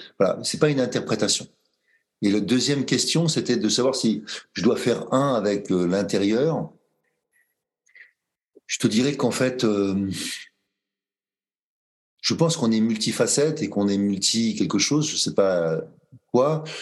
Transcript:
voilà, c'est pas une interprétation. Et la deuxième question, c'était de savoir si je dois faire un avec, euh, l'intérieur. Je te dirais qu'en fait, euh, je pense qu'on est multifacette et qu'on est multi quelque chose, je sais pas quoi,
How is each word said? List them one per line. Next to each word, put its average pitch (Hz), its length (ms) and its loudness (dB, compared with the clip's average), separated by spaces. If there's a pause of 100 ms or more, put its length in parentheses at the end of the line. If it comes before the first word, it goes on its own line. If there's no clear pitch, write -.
(200)
voilà, 92 240 2
c'est - 160 -6
pas 151 100 4
une 139 120 0
interprétation. 110 680 -2 (720)
Et 104 80 2
la 104 100 4
deuxième 127 440 0
question, 160 440 0
c'était 123 300 0
de 107 120 0
savoir 123 260 2
si - 280 0 (300)
je 92 100 -4
dois 113 120 4
faire - 380 -2
un 135 200 2
avec, 101 380 0
euh, 90 160 2
l'intérieur. 101 840 0 (1900)
Je - 140 -6
te - 80 2
dirais 120 280 0
qu'en 120 160 -2
fait, 127 320 -2
euh, 98 480 0 (2000)
je - 120 -2
pense 160 240 2
qu'on 113 140 2
est 110 80 2
multifacette 113 840 0
et 101 80 -2
qu'on 101 180 0
est 101 100 0
multi 101 580 0
quelque 101 240 0
chose, 151 280 0
je - 80 -6
sais - 180 -4
pas 85 480 0 (500)
quoi, 151 320 2 (180)